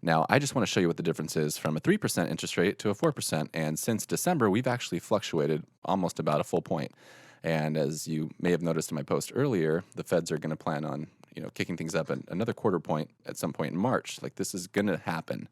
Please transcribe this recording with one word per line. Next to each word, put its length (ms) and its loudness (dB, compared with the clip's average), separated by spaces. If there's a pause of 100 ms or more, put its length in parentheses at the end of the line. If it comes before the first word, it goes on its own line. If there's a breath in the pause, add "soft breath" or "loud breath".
Now, 280 4
I 100 8
just 160 0
wanna 120 4
show 120 0
you 80 6
what 100 2
the 60 -6
difference 340 -2
is 200 0
from 200 -2
a 20 0
three 180 2
percent 320 0
interest 280 -4
rate 220 4
to 100 -2
a 40 2
four 180 2
percent. 420 -2
And 260 -2
since 260 0
December, 440 2
we've 180 2
actually 320 -2
fluctuated 640 0 (220)
almost 340 0
about 220 2
a 20 0
full 180 0
point. 300 -4 (520 loud breath)
And 340 0
as 300 -2
you 320 -2
may 120 2
have 100 4
noticed 300 0
in 40 -4
my 80 -4
post 320 0
earlier, 480 2 (120)
the 80 -6
Feds 280 0
are 60 0
gonna 180 -2
plan 280 -4
on, 240 -6 (280)
you 60 -10
know, 120 -8
kicking 240 -4
things 180 -6
up 140 0
an-, 200 -4
another 240 -2
quarter 260 0
point 300 -2 (160)
at 120 -10
some 160 -4
point 200 -4
in 40 -2
March. 440 0
Like, 140 -8
this 180 -4
is 140 -6
gonna 300 2
happen. 540 -4